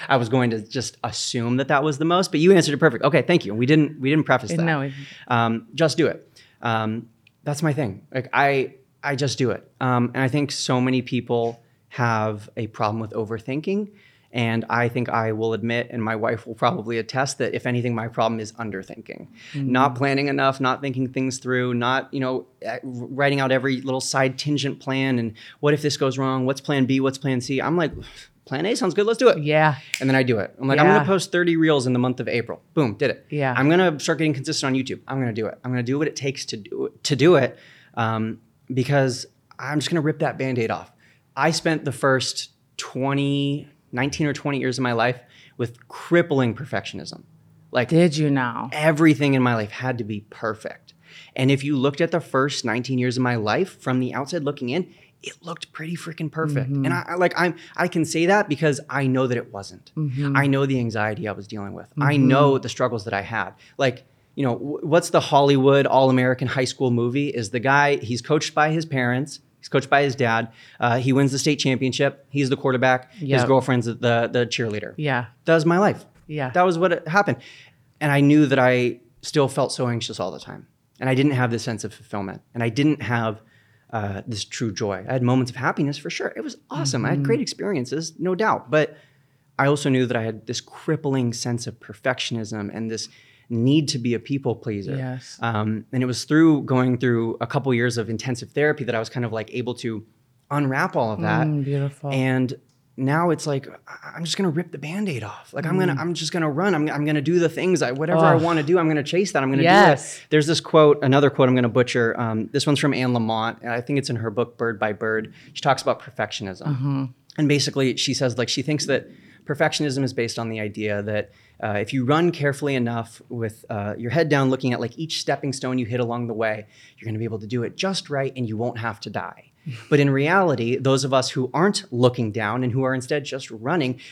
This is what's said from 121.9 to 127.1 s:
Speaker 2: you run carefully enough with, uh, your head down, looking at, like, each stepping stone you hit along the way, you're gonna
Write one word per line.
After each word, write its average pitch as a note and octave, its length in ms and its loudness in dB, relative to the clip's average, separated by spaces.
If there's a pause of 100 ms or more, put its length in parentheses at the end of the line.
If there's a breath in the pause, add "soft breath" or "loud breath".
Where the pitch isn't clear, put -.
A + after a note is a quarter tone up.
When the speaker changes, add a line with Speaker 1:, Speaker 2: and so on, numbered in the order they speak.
Speaker 2:
you C3 120 0
run D#3 280 2
carefully C#3+ 420 -2
enough A#2 540 -4
with, A2+ 420 -8
uh, G#2 260 -4
your A#2 140 -8
head D#3 180 2
down, C#3 220 2
looking C3 220 0
at, G2 80 -2
like, A#2+ 180 -6
each D#3+ 220 -8
stepping C#3+ 320 -4
stone B2+ 260 -4
you A#2+ 80 -2
hit B2 140 -2
along A#2+ 260 -4
the A2+ 80 -6
way, G#2+ 320 -2 (320 soft breath)
you're - 80 -18
gonna A2 120 -6